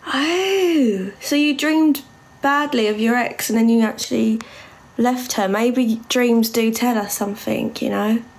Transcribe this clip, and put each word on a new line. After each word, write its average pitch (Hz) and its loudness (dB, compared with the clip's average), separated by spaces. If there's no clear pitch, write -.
Oh! 320 0
So - -4
you 294 2
dreamed 311 2
badly 285 0
of 208 -2
your 226 2
ex - -4
and 220 0
then 226 4
you 233 4
actually 220 0
left 247 -2
her. 202 -2
Maybe 226 0
dreams 233 2
do 226 0
tell 240 0
us 202 -4
something, 220 -4
you - -2
know? 208 0